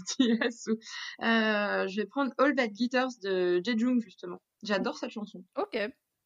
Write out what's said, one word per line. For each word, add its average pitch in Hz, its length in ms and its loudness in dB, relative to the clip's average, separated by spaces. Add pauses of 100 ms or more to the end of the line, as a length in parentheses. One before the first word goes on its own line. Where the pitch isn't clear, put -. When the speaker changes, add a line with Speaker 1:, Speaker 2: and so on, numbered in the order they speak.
(180)
Speaker 1:
T 269 60 4 (180)
S 254 260 -2
ou, 220 100 0 (480)
euh, 208 600 2
je 190 140 -6
vais 208 40 -2
prendre 269 320 -2
All 269 180 4
That 240 140 2
Glitters 247 520 0
de 180 440 2
Jejung, 240 360 2
justement. 180 400 -12 (220)
J'adore 196 340 -2
cette 247 140 -8
chanson. 185 320 -10 (140)
Speaker 2:
Ok, 320 200 -4 (480)